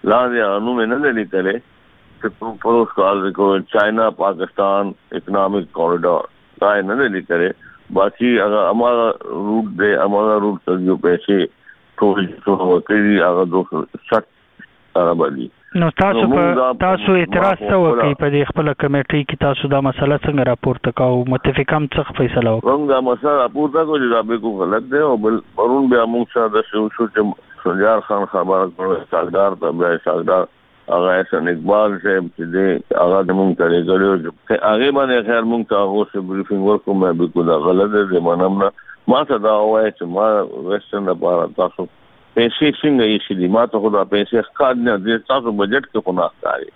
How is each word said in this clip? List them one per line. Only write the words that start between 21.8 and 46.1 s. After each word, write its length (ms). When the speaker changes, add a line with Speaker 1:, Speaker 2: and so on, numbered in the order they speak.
Speaker 2:
څه 260
فیصله 360
وکړي؟ 160
Speaker 1:
موږ 220
دا 60
مسله 340
راپورته 480
کوو 100
چې 140
دا 160
بالکل 320
غلط 320
دی. 160
او 40
بل 120
پرون 320
بیا 100
موږ 180
سره 240
داسې 240
وشو 320
چې 80
سنجار 460
خان 240
خبره 340
کړې 380
اسحاق 320
ډار 260
ته، 200
بیا 160
اسحاق 320
ډار 200
هغه 240
احسن 340
اقبال 480
صاحب 320
چې 100
دی، 120
هغه 200
د 180
موږ 100
ته 20
لېږلی 360
و 80
چې 360
هغې 280
باندې 320
خیر 120
موږ 180
ته 140
هغه 180
اوس 160
بریفینګ 480
ورکړو. 380
ما 180
بالکل 320
دا 160
غلط 260
دی، 140
زه 180
منم 360
نه. 60
ما 100
ته 140
دا 140
ووایه 320
چې 100
ما 100
ویسټرن 480
لپاره 360
تاسو 260
پیسې 300
څنګه 320
ایښې 260
دي؟ 160
ما 120
ته 160
خو 140
دا 60
پیسې 240
ښکار 260
نه 160
دي، 200
ستاسو 360
بجټ 300
کې 140
خو 140